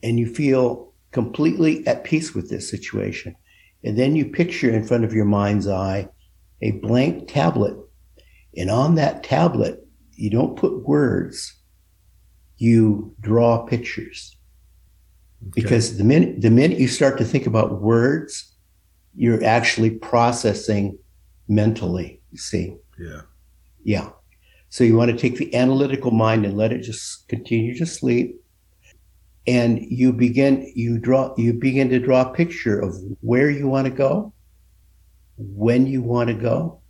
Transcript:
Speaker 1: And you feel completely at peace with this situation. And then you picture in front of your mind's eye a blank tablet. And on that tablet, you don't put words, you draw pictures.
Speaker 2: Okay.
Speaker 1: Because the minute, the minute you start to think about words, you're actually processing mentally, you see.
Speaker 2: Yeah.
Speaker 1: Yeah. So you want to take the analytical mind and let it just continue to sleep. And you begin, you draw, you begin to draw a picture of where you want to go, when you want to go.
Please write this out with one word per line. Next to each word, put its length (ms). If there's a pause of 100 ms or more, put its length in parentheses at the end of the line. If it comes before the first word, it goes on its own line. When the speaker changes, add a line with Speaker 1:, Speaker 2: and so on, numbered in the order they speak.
Speaker 1:
And 160
you 140
feel 600 (160)
completely 760
at 180
peace 300
with 140
this 220
situation. 680 (480)
And 140
then 180
you 100
picture 440
in 160
front 180
of 80
your 140
mind's 420
eye 400 (540)
a 100
blank 560
tablet. 480 (800)
And 140
on 240
that 280
tablet, 640 (260)
you 180
don't 260
put 300
words, 680 (1000)
you 640
draw 460
pictures. 720 (1040)
Speaker 2:
Okay. 180
Speaker 1:
Because 380
the 60
minute, 360
the 100
minute 280
you 100
start 300
to 60
think 220
about 360
words, 720 (600)
you're 300
actually 460
processing 1080 (500)
mentally, 720 (120)
you 60
see. 380 (220)
Speaker 2:
Yeah. 220 (640)
Speaker 1:
Yeah. 260 (600)
So 120
you 140
want 140
to 60
take 200
the 180
analytical 560
mind 340
and 120
let 160
it 80
just 480
continue 480
to 100
sleep. 540 (1040)
And 340
you 320
begin, 640
you 240
draw, 380
you 160
begin 380
to 100
draw 220
a 120
picture 460
of 160 (240)
where 280
you 200
want 160
to 80
go, 400 (1040)
when 500
you 160
want 280
to 40
go. 540